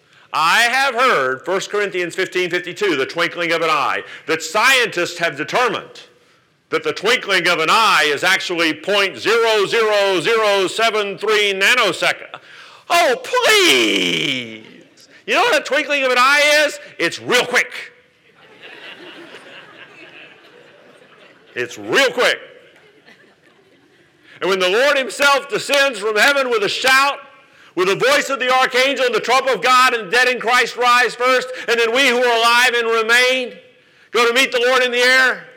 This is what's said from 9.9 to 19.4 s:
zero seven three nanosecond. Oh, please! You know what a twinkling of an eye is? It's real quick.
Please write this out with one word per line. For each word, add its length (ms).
zero 460
seven 500
three 380
nanosecond. 840
Oh, 340
please! 1400
You 80
know 60
what 220
a 20
twinkling 400
of 60
an 80
eye 480
is? 120
It's 220
real 260
quick. 460